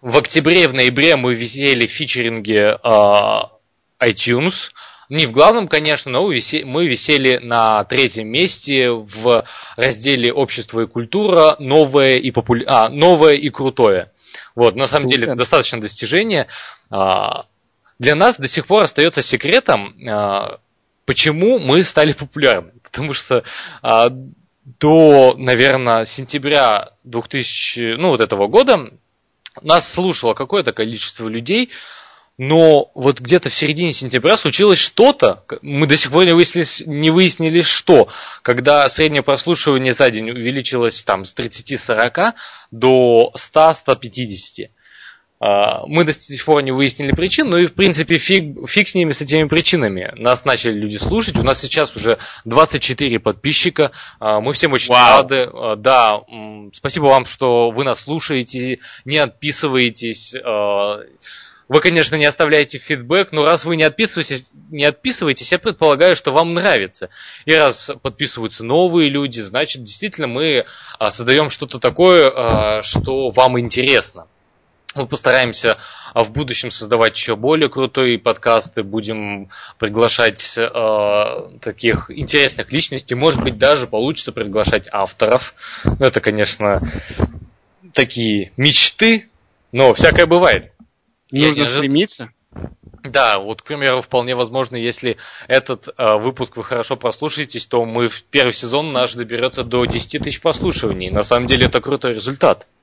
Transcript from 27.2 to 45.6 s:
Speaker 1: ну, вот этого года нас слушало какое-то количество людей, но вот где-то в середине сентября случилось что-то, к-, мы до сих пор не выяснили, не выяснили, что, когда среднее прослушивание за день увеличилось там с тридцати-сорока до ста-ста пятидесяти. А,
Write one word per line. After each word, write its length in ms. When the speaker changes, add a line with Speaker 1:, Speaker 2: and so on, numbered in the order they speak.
Speaker 1:
ну, 120
вот 100
этого 280
года 440
нас 280
слушало 440
какое-то 400
количество 560
людей, 400
но 540
вот 260
где-то 300
в 60
середине 380
сентября 440
случилось 400
что-то, 720
к-, 160
мы 240
до 100
сих 140
пор 140
не 80
выяснили, 340
не 220
выяснили, 540
что, 460
когда 460
среднее 340
прослушивание 720
за 160
день 180
увеличилось 760
там 220
с 80
тридцати-сорока 1040
до 640
ста-ста 640
пятидесяти. 760
А, 480